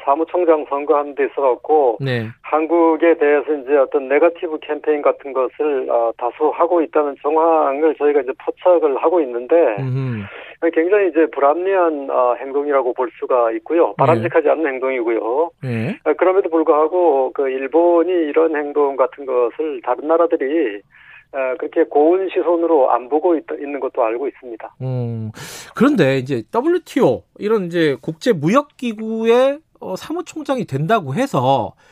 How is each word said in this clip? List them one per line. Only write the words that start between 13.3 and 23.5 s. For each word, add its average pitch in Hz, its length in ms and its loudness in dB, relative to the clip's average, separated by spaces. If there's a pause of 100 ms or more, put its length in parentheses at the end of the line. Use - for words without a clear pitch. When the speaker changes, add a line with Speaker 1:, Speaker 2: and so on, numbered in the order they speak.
Speaker 1:
있고요. 151 380 0
Speaker 2:
네. 101 80 -10
Speaker 1:
바람직하지 147 500 2
않은 143 180 2
행동이고요. 127 840 -2 (120)
Speaker 2:
네. 127 400 -4
Speaker 1:
아, 156 120 0
그럼에도 185 360 2
불구하고 147 840 2
그 139 160 -2
일본이 165 640 2
이런 160 460 0
행동 147 400 -2
같은 131 280 -2
것을 127 600 -4
다른 123 240 -4
나라들이, 160 720 0 (540)
아, 131 240 -4
그렇게 156 260 -2
고운 175 440 2
시선으로 165 600 2
안 120 180 0
보고 156 260 0
있-, 143 80 -2 (160)